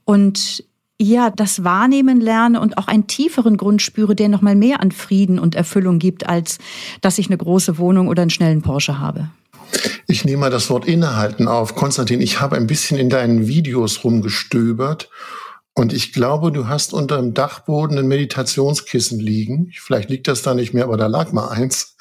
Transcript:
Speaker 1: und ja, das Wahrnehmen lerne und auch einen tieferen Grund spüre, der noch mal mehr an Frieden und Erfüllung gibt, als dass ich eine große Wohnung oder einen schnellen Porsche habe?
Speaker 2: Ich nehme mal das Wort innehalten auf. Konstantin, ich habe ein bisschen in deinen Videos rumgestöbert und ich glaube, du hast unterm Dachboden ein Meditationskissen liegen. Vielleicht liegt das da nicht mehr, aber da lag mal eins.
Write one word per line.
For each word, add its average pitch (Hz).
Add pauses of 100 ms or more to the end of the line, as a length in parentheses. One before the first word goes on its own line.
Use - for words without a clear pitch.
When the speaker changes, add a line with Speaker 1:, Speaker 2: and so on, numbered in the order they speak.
Speaker 1:
und 202 (380)
ja, 226
das 202
Wahrnehmen 254
lerne 226
und -
auch 202
einen 208
tieferen 254
Grund 196
spüre, 208
der 208
noch 208
mal 202
mehr 233
an 190
Frieden 190
und 170
Erfüllung 180
gibt, 180
als 170 (420)
dass 190
ich 196
eine 185
große 175
Wohnung 180
oder 170
einen 170
schnellen 160
Porsche 143
habe? 156 (760)
Speaker 2:
Ich -
nehme 139
mal 135
das 120
Wort 123
innehalten 117
auf. 113
Konstantin, 127
ich 123
habe 143
ein 120
bisschen 147
in 127
deinen 117
Videos 127
rumgestöbert 117 (600)
und 117
ich 127
glaube, 147
du 135
hast 147
unterm 135
Dachboden 147
ein 135
Meditationskissen 135
liegen. 110
Vielleicht 110
liegt 131
das 135
da 135
nicht 123
mehr, 120
aber 113
da 110
lag 156
mal 107
eins. 123